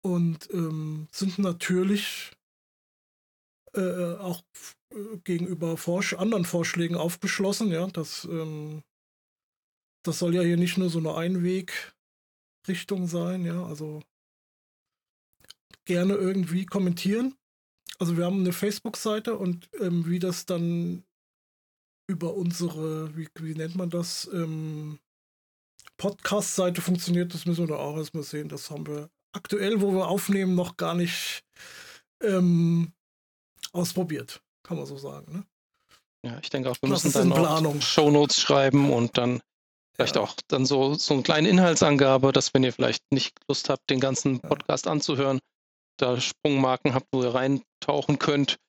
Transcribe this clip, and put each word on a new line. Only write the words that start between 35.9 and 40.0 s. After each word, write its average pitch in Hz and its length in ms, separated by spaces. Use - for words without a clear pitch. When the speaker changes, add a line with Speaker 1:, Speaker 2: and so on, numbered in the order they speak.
Speaker 2:
Ja, 120 140
ich - 100
denke 131 220
auch, 120 100
wir 135 80
Speaker 1:
Das 180 140
Speaker 2:
müssen 151 60
Speaker 1:
ist 139 60
in 180 140
Speaker 2:
dann - 0
noch - 80
Speaker 1:
Planung. 156 440
Speaker 2:
Shownotes 147 600
schreiben 139 500
und 120 260
dann 123 240
vielleicht 120 200